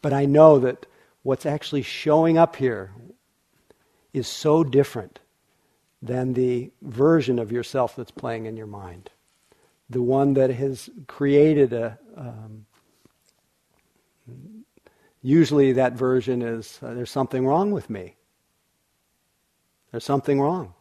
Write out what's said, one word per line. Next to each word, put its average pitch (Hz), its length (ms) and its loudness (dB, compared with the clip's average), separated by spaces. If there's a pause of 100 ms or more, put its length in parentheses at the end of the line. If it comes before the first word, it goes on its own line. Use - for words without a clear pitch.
But 147 120 -4
I 139 120 0
know 147 340 8
that 127 260 -2 (380)
what's 131 220 -4
actually 147 380 -6
showing 160 540 2
up 165 180 4
here 104 360 -4 (1200)
is 127 140 -6
so 156 360 0
different 131 560 -2 (840)
than 127 320 -6
the 123 380 -2 (100)
version 131 580 2
of 110 120 -8
yourself 120 440 -4
that's 120 160 -14
playing 113 340 -10
in 113 120 -12
your 110 100 -16
mind. 95 420 -18 (800)
The 123 120 -4
one 135 340 0
that 131 140 2
has 131 400 -6 (180)
created 143 680 4
a, 113 240 -6 (180)
um, 110 500 -18 (2500)
usually 139 520 4
that 123 200 0
version 127 480 -2
is, 117 400 -10
uh, 120 120 -14
"There's 123 180 -10
something 131 340 -4
wrong 180 260 0
with 180 180 -8
me. 95 260 -14 (1800)
There's 117 140 -12
something 143 340 0
wrong. 143 420 -4